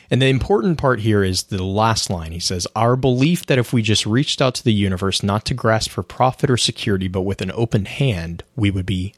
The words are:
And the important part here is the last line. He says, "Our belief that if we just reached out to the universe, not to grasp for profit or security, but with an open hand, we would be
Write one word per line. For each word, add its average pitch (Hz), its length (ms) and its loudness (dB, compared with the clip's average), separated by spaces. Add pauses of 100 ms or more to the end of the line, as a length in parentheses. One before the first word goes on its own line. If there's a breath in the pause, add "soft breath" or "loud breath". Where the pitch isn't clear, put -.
(100)
And 123 120 2
the 135 60 4
important 185 500 2
part 127 220 0
here 104 220 4
is 95 220 0
the 95 180 -4
last 107 480 0
line. 82 220 -6
He 85 80 -10
says, 87 260 -4 (100)
"Our 117 200 2
belief 135 500 2
that 139 120 2
if 120 140 -2
we 120 100 2
just 107 240 0
reached 120 340 0
out 131 140 2
to - 100 -10
the 120 80 4
universe, 98 500 0
not 101 240 0
to - 80 -4
grasp 110 360 0
for - 120 -6
profit - 460 0
or 127 80 2
security, 95 520 -2
but 92 140 -2
with 98 200 -4
an 95 100 -4
open 110 340 0
hand, 85 580 -4 (120)
we 101 140 2
would 95 160 -2
be 95 320 -4